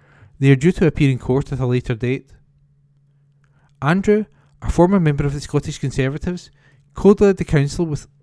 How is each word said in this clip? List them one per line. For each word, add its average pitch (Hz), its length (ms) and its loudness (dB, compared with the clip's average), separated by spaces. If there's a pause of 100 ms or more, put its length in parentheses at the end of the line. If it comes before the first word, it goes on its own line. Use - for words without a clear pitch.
(400)
They 135 120 4
are 135 60 6
due 160 160 2
to - 140 2
appear 147 220 0
in 131 80 -2
court 135 360 -2
at 123 80 -6
a 123 40 -2
later 123 300 -2
date." 127 380 -8 (1500)
Andrew, 196 440 0 (360)
a - 80 -6
former 185 300 4
member 147 260 0
of 139 60 -2
the 147 80 -6
Scottish 143 380 -6
Conservatives, 139 720 -6 (420)
co-led 202 420 4
the 175 80 -8
council 147 420 0
with 151 220 -8 (160)